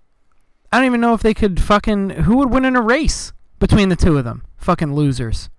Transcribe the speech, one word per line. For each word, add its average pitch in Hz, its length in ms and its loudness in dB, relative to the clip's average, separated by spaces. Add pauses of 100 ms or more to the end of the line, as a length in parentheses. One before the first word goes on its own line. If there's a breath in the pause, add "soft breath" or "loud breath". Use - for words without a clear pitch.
(720)
I 220 60 2
don't 262 80 2
even 240 160 0
know 233 140 2
if 196 80 -4
they 220 100 2
could 190 260 0
fucking, 208 520 0
who 170 260 2
would 269 140 0
win 262 120 0
in 262 120 0
a 247 60 2
race 247 520 -2 (240)
between 196 320 2
the 175 60 2
two 156 240 2
of 127 40 -4
them? 117 200 -10 (140)
Fucking 165 360 -2
losers. 131 640 -2